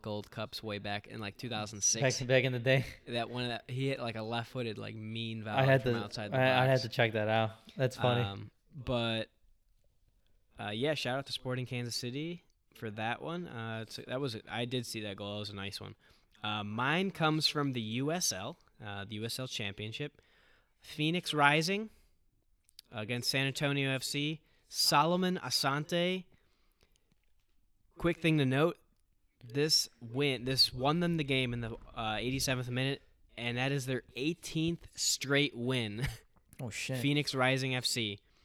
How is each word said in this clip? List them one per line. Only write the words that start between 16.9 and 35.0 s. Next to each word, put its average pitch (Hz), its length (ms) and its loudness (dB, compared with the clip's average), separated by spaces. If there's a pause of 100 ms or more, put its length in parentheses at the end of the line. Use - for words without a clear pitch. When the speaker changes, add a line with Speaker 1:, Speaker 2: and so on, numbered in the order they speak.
Speaker 1:
comes 156 340 2
from 143 260 0
the 123 80 -2
U 117 300 -2
S 180 220 0
L, 107 240 -8 (280)
uh, 101 240 -8
the 110 60 -10
U 107 100 -4
S 117 140 -6
L 131 80 -6
Championship. 110 720 -6 (600)
Phoenix 160 520 -2
Rising 160 560 4 (1040)
against 117 400 -4
San 135 160 2
Antonio 139 440 0
F 131 120 -2
C. 147 380 -2 (280)
Solomon 180 760 4
Asante. 170 800 0 (1700)
Quick 170 200 2
thing 156 200 4
to 143 80 4
note, 143 300 4 (760)
this 151 360 2 (120)
win, 123 440 -2
this 131 280 2
won 139 280 2
them 170 160 2
the 156 80 0
game 131 280 2
in 120 80 -4
the, 117 160 -6 (200)
uh, 110 220 -2
eighty-seventh 127 520 0
minute, 131 320 -2 (340)
and 120 220 -4
that 135 140 0
is 135 140 -2
their 127 160 -2 (140)
eighteenth 160 800 -2
straight 139 640 2